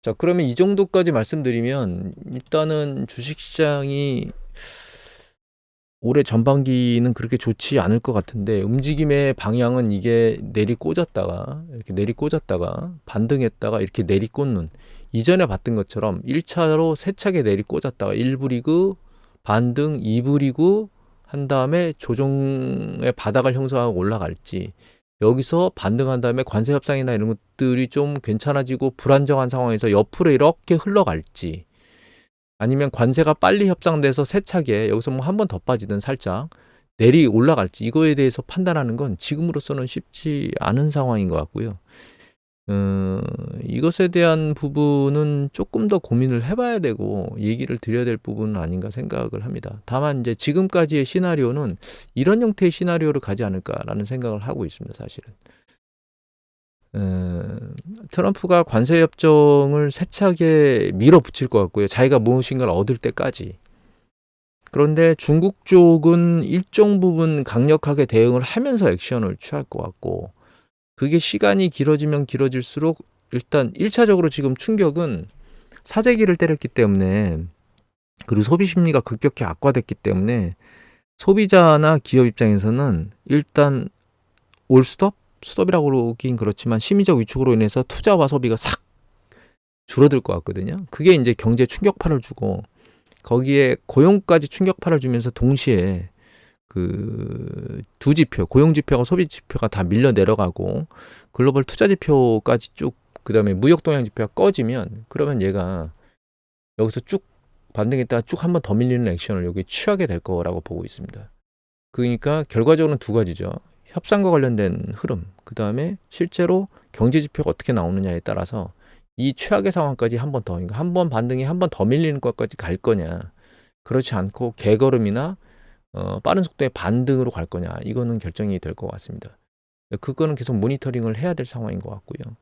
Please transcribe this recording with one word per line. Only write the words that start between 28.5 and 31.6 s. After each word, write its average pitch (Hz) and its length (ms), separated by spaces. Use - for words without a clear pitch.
불안정한 139 520
상황에서 120 420
옆으로 110 400
이렇게 143 420
흘러갈지, 160 920